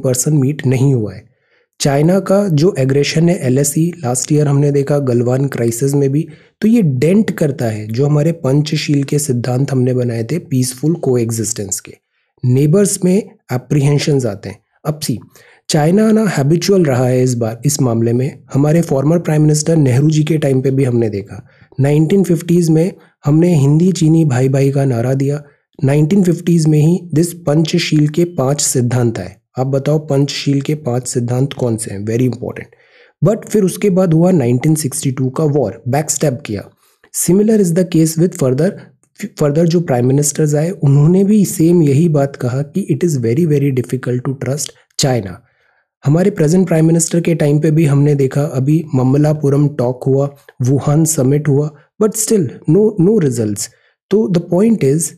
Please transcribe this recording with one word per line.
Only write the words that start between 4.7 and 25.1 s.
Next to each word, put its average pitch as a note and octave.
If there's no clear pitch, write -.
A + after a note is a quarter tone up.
देखा C#3+
गलवान B2+
क्राइसिस C3
में C#3
भी, D#3
तो G#3+
ये A#3
डेंट D#3+
करता C#3+
है G#2+
जो A#2
हमारे D3+
पंचशील D3
के D3
सिद्धांत B2+
हमने B2+
बनाए A#2
थे C#3+
पीसफुल C#3
कोएग्जिस्टेंस A2+
के। -
नेबर्स D3+
में F#3
एप्रीहेंशंस C#3+
आते G2
हैं। F#2+
अब D3+
सी, A2
चाइना F3+
ना A3
हैबिचुअल F3
रहा B2+
है B2+
इस B2+
बार A#2
इस D3
मामले A#2
में। B2+
हमारे D3+
फॉर्मर D3+
प्राइम D#3
मिनिस्टर D3+
नेहरू C#3
जी D3+
के D#3
टाइम C#3
पे C3+
भी C3+
हमने A#2
देखा, G2
नाइनटीन D#3
फिफ्टीज़ E3+
में D#3+
हमने E3
हिंदी D#3
चीनी D#3+
भाई C3
भाई C3+
का C#3
नारा B2